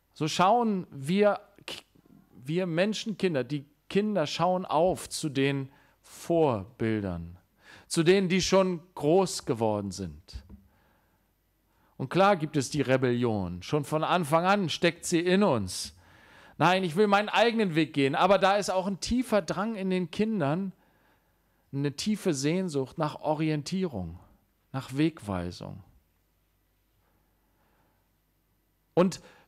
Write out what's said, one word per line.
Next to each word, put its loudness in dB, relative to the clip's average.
So -4
schauen 2
wir, 2
wir -2
Menschenkinder, -2
die -6
Kinder 0
schauen 0
auf 0
zu -6
den -2
Vorbildern, -2
zu -2
denen, 4
die 2
schon 2
groß 0
geworden 0
sind. -12
Und -8
klar 4
gibt -4
es -2
die -2
Rebellion. 0
Schon -2
von -2
Anfang 0
an 2
steckt -2
sie 0
in 2
uns. -2
„Nein, 4
ich -2
will 4
meinen 4
eigenen 2
Weg 0
gehen.“ 2
Aber 4
da 4
ist -2
auch 0
ein -6
tiefer 0
Drang -4
in -4
den 0
Kindern, -2
eine -4
tiefe -2
Sehnsucht -2
nach -2
Orientierung, -4
nach -8
Wegweisung. -4
Und 2